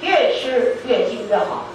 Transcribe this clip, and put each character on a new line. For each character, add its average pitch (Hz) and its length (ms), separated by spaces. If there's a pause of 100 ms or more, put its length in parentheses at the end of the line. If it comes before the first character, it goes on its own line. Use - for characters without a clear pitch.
越 349 340
吃 247 520
月 247 220
经 202 200
越 208 80
好。 - 380